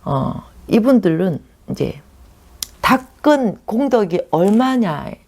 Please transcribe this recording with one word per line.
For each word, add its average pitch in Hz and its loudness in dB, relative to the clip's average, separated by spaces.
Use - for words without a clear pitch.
어, 139 -4
이분들은 196 2
이제 - -6
닦은 262 0
공덕이 220 0
얼마냐 202 0